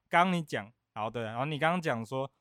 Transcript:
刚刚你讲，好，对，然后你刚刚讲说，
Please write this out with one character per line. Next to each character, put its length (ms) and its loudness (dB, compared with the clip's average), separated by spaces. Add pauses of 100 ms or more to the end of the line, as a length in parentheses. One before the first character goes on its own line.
刚 200 6
刚 60 0
你 100 -2
讲， 280 -6 (220)
好， 160 -2
对， 140 -4
然 160 -6
后 60 0
你 120 -4
刚 140 2
刚 100 0
讲 240 -2
说， 240 -4 (120)